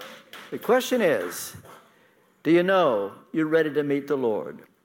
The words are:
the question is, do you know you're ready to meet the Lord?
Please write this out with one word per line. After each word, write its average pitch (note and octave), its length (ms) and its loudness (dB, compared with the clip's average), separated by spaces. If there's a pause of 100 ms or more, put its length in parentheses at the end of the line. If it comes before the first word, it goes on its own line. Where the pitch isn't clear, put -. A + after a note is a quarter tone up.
(500)
the C#3 80 -10
question B3 440 0
is, G#2 540 -2 (840)
do - 80 -2
you E3+ 120 6
know D3 500 2 (200)
you're D#3+ 140 0
ready D#3 280 2
to D3 80 0
meet C#3+ 240 -2
the D3 100 0
Lord? G#2 480 -4 (200)